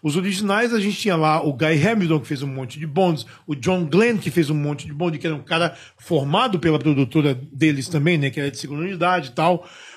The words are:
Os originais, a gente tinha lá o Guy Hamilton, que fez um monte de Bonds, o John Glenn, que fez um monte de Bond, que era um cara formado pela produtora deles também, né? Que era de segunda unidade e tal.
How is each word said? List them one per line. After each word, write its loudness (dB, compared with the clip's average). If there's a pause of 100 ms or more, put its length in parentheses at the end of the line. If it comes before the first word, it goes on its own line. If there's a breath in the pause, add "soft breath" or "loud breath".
Os -2
originais, 0
a 2
gente 0
tinha 0
lá 2
o -2
Guy 2
Hamilton, 2
que -12
fez -6
um -6
monte -10
de -10
Bonds, 2 (220 loud breath)
o -4
John 0
Glenn, 2
que -4
fez 2
um 0
monte -4
de -12
Bond, -2
que -8
era -2
um -10
cara -2 (220 loud breath)
formado 0
pela 2
produtora 2
deles -2
também, 2
né? 0
Que -8
era -2
de -14
segunda -8
unidade -2
e -20
tal. 0 (300 loud breath)